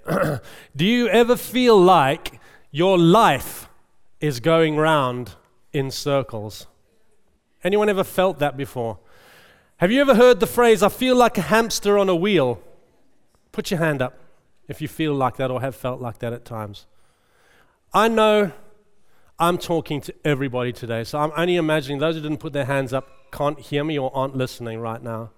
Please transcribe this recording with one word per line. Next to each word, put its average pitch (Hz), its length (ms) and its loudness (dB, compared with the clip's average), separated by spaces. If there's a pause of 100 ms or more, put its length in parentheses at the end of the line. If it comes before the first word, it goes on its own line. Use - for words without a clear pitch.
<clears throat> - 680 -6
Do 147 100 -2
you 240 220 2
ever 233 280 4
feel 240 400 2
like 170 640 4 (300)
your 180 300 2
life 170 680 4 (520)
is 143 200 -4
going 160 380 2
round 135 560 0 (400)
in 135 160 -4
circles? 123 760 -6 (960)
Anyone 208 260 2
ever 190 140 0
felt 185 340 -2
that 143 200 -4
before? 117 420 -8 (760)
Have 180 140 0
you 269 100 2
ever 277 120 4
heard 247 260 6
the 233 60 2
phrase, 226 380 2
"I 202 60 4
feel 254 260 0
like 233 240 4
a - 20 -2
hamster 202 560 0
on 196 120 2
a 180 60 2
wheel"? 165 460 0 (920)
Put - 200 -8
your 175 80 -2
hand 156 200 0
up 127 200 -6 (480)
if 147 160 -12
you 147 40 -8
feel 156 280 -4
like 131 220 -2
that 135 120 -4
or 127 120 -4
have 131 140 -8
felt 127 240 -8
like 120 200 -10
that 117 120 -6
at 117 140 -12
times. 107 400 -12 (1040)
I 208 160 4
know 214 440 2 (880)
I'm 170 180 2
talking 160 440 -4
to - 120 -14 (100)
everybody 127 480 -2
today, 117 340 -8
so 147 120 -8
I'm 151 180 -2
only 175 200 0
imagining 156 420 -2
those 160 160 -2
who 160 80 -8
didn't 151 160 -6
put 151 160 -12
their 139 120 -4
hands 135 280 -4
up - 380 -10
can't 147 280 -4
hear 143 240 -6
me 156 140 -4
or 131 180 -6
aren't 135 220 -4
listening 117 420 -8
right 113 220 -8
now. 113 360 -10